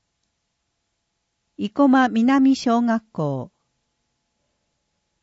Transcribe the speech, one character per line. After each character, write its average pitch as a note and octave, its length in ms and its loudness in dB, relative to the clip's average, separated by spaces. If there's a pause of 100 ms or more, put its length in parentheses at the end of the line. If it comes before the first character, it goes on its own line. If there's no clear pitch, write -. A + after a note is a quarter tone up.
(1600)
生 G3+ 100 -6
駒 C4 400 2
南 C4 480 2
小 A#3 240 -2
学 A3+ 320 -4
校。 C#3 380 -6 (1700)